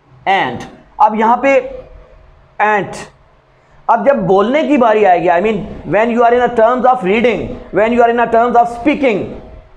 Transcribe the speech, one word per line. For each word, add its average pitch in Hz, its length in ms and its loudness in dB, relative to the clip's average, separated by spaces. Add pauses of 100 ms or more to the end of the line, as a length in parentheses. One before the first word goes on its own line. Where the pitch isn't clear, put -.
(300)
ant। 160 360 -2 (360)
अब 214 180 2
यहां 226 180 2
पे 269 220 2 (1000)
ant, 208 340 -2 (920)
अब 233 180 0
जब 240 220 2
बोलने 208 360 2
की 285 140 0
बारी 220 260 2
आएगी, 175 260 2
I 170 120 2
mean, 208 200 -2 (320)
when 220 220 0
you 240 100 2
are 233 80 4
in 247 140 2
a 240 80 -4
terms 240 380 2
of 247 100 -8
reading, 202 420 0 (280)
when 226 240 0
you 233 100 4
are 233 40 2
in 240 80 -2
a 233 120 -2
terms 233 240 2
of 240 240 2
speaking, 247 440 0 (540)